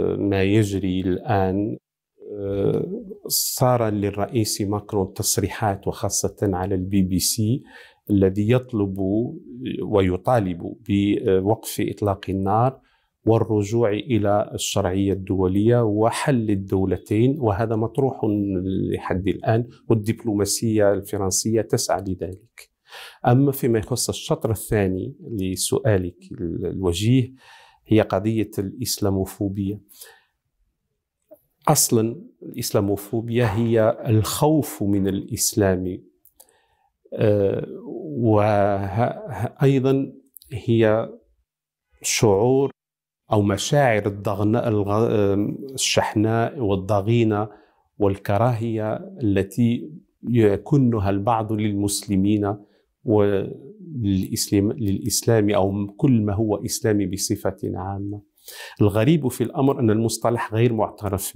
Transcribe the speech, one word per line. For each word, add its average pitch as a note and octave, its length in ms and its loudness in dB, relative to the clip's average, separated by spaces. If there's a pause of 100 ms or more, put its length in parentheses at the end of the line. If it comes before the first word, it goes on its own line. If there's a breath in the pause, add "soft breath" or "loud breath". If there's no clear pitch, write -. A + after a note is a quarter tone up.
(180)
ما G2 240 0
يجري G2 580 0
الآن، F#2+ 760 0 (560)
آه، G2+ 540 -2 (400)
صار B2 640 0
للرئيس G2+ 720 -2
ماكرون G2+ 520 -4
تصريحات، G2 760 -4
وخاصة - 540 -4
على G2 320 0
البي F#2+ 280 0
بي F#2 160 0
سي، A2 440 -2 (480 loud breath)
الذي G2+ 400 2
يطلب G#2+ 480 0 (840)
ويطالب F#2+ 920 0 (140)
بوقف G2+ 920 0
إطلاق G2+ 480 -2
النار G2 520 0 (460)
والرجوع A2 640 2
إلى G#2 640 0
الشرعية G2 580 -2
الدولية G2 720 2
وحل A2 680 0
الدولتين، G2 880 0
وهذا A2+ 380 0
مطروح A#2 440 -2 (720)
لحد F#2 360 -4
الآن، A#2 380 0 (220 loud breath)
والدبلوماسية G#2+ 1040 2
الفرنسية G2+ 680 -2
تسعى G2+ 400 -2
لذلك. F#2 680 -8 (560 loud breath)
أما C3+ 260 6
فيما A#2 260 2
يخص - 300 -4
الشطر A#2 420 -4
الثاني G2+ 640 -2 (160)
لسؤالك F#2+ 840 0 (160)
ال-، F2 340 -6
الوجيه، F#2+ 680 0 (540 loud breath)
هي G#2+ 140 6
قضية G#2 580 0
الإسلاموفوبيا. G2 1200 -4 (1900 loud breath)
أصلًا A#2+ 480 2 (260)
الإسلاموفوبيا A2+ 1120 -2
هي A2+ 500 2
الخوف C3+ 760 2
من G2 260 2
الإسلام، G2 880 0 (1160 soft breath)
آه، G#2 520 2 (560)
وه-، G#2 1400 0
أيضًا C3+ 500 4 (400)
هي A2+ 560 2 (920)
شعور B2+ 680 4 (640)
أو G#2+ 100 4
مشاعر G#2+ 640 2
الضغن-، G#2 500 -2
الغ-، G#2+ 540 0
آم، G#2 480 0 (160)
الشحناء A2+ 840 0
والضغينة G#2 880 0 (500 loud breath)
والكراهية A2 960 0 (280)
التي A2+ 680 0 (380)
يكنها A2+ 800 2
البعض G#2+ 420 0
للمسلمين G2+ 1040 0 (480 soft breath)
وللإسلام، G#2 1700 0
للإسلام G#2 800 0
أو G2+ 360 0 (100)
كل B2+ 260 4
ما G#2 100 -2
هو G#2 320 -2
إسلامي G#2 420 -2
بصفة F#2+ 580 -4
عامة. G2 560 -8 (600 loud breath)
الغريب A#2 480 4
في A#2 160 -2
الأمر C3+ 360 0
أن A2+ 100 4
المصطلح A2+ 640 0
غير A#2 180 2
معترف G2+ 640 -4